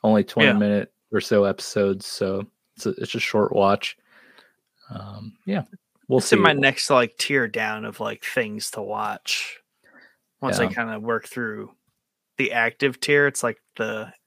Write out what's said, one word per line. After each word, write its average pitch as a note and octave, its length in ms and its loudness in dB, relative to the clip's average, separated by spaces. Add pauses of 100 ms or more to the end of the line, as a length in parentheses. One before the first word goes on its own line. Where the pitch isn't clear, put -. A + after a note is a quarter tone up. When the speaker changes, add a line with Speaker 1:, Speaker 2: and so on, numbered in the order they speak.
Speaker 1:
Only G#2+ 200 6
twenty - 260 4
Speaker 2:
Yeah. G#2 80 4
Speaker 1:
minute G#2 340 0 (200)
or G2+ 100 0
so G2+ 240 4
episodes, G2 600 -2
so G2 400 -4 (300)
it's - 120 -12
a, - 100 0
it's - 180 -8
a A#2+ 40 -4
short - 360 0
watch. G2+ 400 2 (920)
Um, G2+ 560 -14
yeah. F#3+ 180 -4 (440)
We'll B2+ 120 4
Speaker 2:
It's - 140 2
in G#3 80 6
my E3 120 8
Speaker 1:
see. C#3+ 60 0
Speaker 2:
next, C3+ 300 2
like, B2 280 2
tier C#3 300 0
down A2 380 -6
of, G#2+ 140 -12
like, G#2+ 240 -8
things G#2+ 480 -4
to A2 100 -10
watch. G#2 760 -6 (840)
Once A2 180 -2
I A#2 80 2
Speaker 1:
Yeah. - 60 -4
Speaker 2:
kinda A2+ 260 -6
work A2+ 280 -4
through G#2+ 480 -10 (600)
the C3 140 -2
active A#2+ 480 -2
tier, C#3+ 280 4
it's C#3 160 -4
like A2+ 180 -4 (160)
the, A2 360 -6 (140)